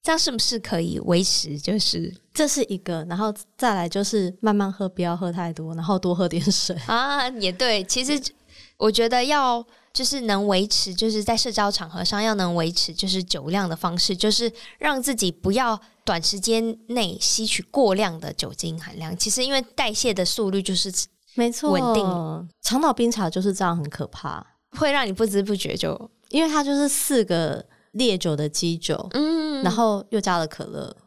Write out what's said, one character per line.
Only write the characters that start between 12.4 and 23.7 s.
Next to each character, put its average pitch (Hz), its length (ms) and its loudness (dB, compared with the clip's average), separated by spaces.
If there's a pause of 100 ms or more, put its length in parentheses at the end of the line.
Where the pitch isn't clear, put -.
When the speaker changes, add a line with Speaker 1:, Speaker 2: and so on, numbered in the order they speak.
Speaker 1:
维 165 160 2
持 175 220 -2
就 190 160 -4
是 185 160 0
酒 147 240 -6
量 190 200 0
的 160 60 -2
方 175 220 0
式， 185 200 2
就 214 140 2
是 226 220 2 (260)
让 277 240 0
自 277 120 0
己 196 180 0
不 190 200 -2
要 226 260 2 (260)
短 170 180 0
时 202 160 0
间 226 400 0 (100)
内 226 320 0
吸 - 260 0
取 - 240 -2
过 226 240 4
量 190 260 0
的 151 120 -8
酒 - 200 -6
精 165 260 -6
含 165 200 -14
量。 160 180 -8
其 214 140 -2
实 254 120 0
因 262 100 0
为 269 100 2 (120)
代 254 180 0
谢 220 200 0
的 190 100 0
速 190 280 0
率 196 100 2
就 190 140 -2
是 185 180 -2 (420)
Speaker 2:
没 240 160 2
错， 294 200 -2
Speaker 1:
稳 262 240 4
定。 175 540 0 (120)
Speaker 2:
长 - 180 0
岛 302 140 4
冰 233 180 2
茶 208 200 0
就 185 100 -2
是 196 140 2
这 196 100 0
样 170 100 2